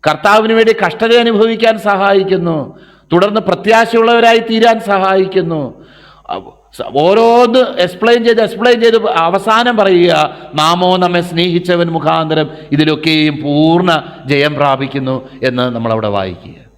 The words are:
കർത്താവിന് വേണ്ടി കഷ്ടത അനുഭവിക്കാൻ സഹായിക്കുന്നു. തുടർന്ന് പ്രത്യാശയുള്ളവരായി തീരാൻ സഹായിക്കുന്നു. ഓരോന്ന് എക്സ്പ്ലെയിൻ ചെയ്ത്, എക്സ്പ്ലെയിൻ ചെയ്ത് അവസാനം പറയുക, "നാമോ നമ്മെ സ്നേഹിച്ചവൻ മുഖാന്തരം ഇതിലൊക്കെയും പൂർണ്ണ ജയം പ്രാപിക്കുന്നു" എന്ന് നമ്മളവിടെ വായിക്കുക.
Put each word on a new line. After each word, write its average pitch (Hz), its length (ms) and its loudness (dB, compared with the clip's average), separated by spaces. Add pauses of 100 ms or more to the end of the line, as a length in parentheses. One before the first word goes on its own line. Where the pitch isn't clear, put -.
കർത്താവിന് 220 440 2
വേണ്ടി 226 220 4 (120)
കഷ്ടത 226 300 0
അനുഭവിക്കാൻ 226 640 0
സഹായിക്കുന്നു. 190 1000 -2 (340)
തുടർന്ന് 202 280 2
പ്രത്യാശയുള്ളവരായി 226 960 2
തീരാൻ 226 400 0
സഹായിക്കുന്നു. 190 1040 -2 (1080)
ഓരോന്ന് 233 640 4
എക്സ്പ്ലെയിൻ 226 640 0
ചെയ്ത്, 226 180 2
എക്സ്പ്ലെയിൻ 220 400 0
ചെയ്ത് 226 260 2
അവസാനം 196 680 0
പറയുക, 175 600 2 (180)
"നാമോ 175 420 0
നമ്മെ 175 240 0
സ്നേഹിച്ചവൻ 175 680 -2
മുഖാന്തരം 160 640 -2 (220)
ഇതിലൊക്കെയും 151 720 0
പൂർണ്ണ 160 600 0 (220)
ജയം 143 300 0
പ്രാപിക്കുന്നു" 135 760 -4 (140)
എന്ന് 123 320 -2
നമ്മളവിടെ 113 320 -4
വായിക്കുക. 95 580 -8 (140)